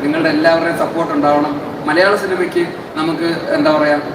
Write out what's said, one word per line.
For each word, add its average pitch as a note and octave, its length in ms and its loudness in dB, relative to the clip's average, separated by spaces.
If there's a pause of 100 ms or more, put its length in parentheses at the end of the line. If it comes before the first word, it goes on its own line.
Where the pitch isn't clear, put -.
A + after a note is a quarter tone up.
നിങ്ങളുടെ D#3+ 320 0
എല്ലാവരുടെയും E3 480 2
സപ്പോർട്ട് D#3 340 -4
ഉണ്ടാവണം. D3 360 2 (360)
മലയാള F#3 240 4 (100)
സിനിമയ്ക്ക് F3+ 400 0 (360)
നമുക്ക്, E3 300 -2 (280)
എന്താ - 200 4
പറയാ D4 200 2 (180)